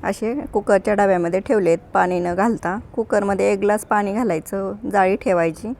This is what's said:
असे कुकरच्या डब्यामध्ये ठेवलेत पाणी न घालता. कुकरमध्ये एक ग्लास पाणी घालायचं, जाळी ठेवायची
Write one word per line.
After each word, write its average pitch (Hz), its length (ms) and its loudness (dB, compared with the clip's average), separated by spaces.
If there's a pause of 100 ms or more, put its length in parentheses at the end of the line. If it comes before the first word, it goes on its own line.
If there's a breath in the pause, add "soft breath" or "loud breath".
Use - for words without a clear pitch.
असे 214 300 -4 (200)
कुकरच्या 202 400 2
डब्यामध्ये 185 460 2
ठेवलेत 190 380 2 (160)
पाणी 185 260 2
न 175 140 -2
घालता. 190 420 0 (200)
कुकरमध्ये 202 560 0
एक 202 80 0
ग्लास 208 260 0
पाणी 202 280 0
घालायचं, 196 600 -4 (180)
जाळी 196 240 4
ठेवायची 175 640 -2